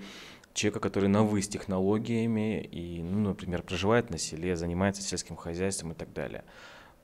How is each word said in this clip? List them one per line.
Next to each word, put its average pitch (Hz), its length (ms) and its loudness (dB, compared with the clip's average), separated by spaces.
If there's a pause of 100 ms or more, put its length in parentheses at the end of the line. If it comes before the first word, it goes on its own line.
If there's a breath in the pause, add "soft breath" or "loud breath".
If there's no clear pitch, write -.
(520 loud breath)
человека, 104 280 2
который 98 280 4
на 101 140 8
«вы» 107 180 4
с 98 80 -2
технологиями 110 1120 0
и, 85 420 -8
ну, 98 280 2
например, 87 320 -2
проживает 107 480 2
на 82 80 -4
селе, 85 380 -2
занимается 87 460 0
сельским 85 340 -6
хозяйством 85 560 -4
и - 20 -10
так - 180 -10
далее. - 320 -6 (600 loud breath)